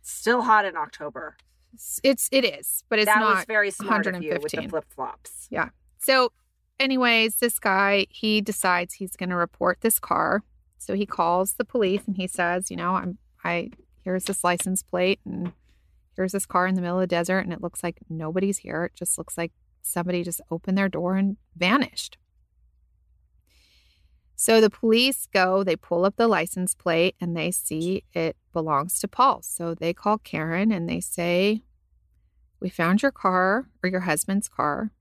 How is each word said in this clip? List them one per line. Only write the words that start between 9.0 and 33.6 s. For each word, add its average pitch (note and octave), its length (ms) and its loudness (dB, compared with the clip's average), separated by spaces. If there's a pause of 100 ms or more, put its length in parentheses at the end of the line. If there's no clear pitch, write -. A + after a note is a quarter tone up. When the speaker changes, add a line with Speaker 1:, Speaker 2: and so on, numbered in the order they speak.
Speaker 2:
gonna F3+ 200 -4
report - 440 0
this A3+ 180 2
car. F3 440 2 (340)
So - 160 -8
he G3+ 140 0
calls F3+ 480 0
the B3 100 -4
police G3+ 420 0
and F#3+ 100 -4
he F#3 100 -4
says, F3+ 440 -2
you F#3 60 -10
know, F3 180 -2
"I'm, F3+ 220 -4 (260)
I, E3+ 280 -4 (340)
here's F#3 200 -4
this - 200 -4
license F3+ 380 0
plate F3+ 420 0
and F#3 280 -8 (600)
here's F#3 180 -4
this G3 140 -4
car F3+ 200 0
in F#3+ 80 0
the F#3 80 -2
middle F3+ 160 -2
of F#3+ 40 2
the F#3 40 2
desert F3 320 0
and F#3 160 -4
it - 80 -12
looks - 200 -10
like E3+ 180 -8 (100)
nobody's E3+ 480 -2
here. E3 260 -6
It - 100 -8
just - 220 -6
looks - 220 -10
like E3+ 140 -4 (280)
somebody F3 420 -4
just F3 280 -8
opened F3+ 260 -2
their G3 140 2
door F3+ 260 -2
and G3 220 0 (180)
vanished." - 640 -2 (2250)
So A3+ 200 6
the G#3+ 100 6
police A#3 560 2
go, F#3+ 380 2
they F3 100 2
pull E3+ 300 0
up G3 100 2
the A#3 140 4
license F3+ 440 0
plate F3 480 2
and E3+ 160 -4
they E3 140 -2
see E3+ 600 -4
it E3 240 -2 (160)
belongs D#3+ 480 -2
to G#3 80 -6
Paul. B3+ 340 2
So E3+ 320 -8
they E3+ 180 -4
call G#3 260 -2
Karen E3 520 -2
and E3+ 180 -2
they E3+ 120 -2
say, F3+ 640 0 (960)
"We F#3 80 -6
found F3+ 340 2
your C#4 80 4
car F#3+ 580 0 (140)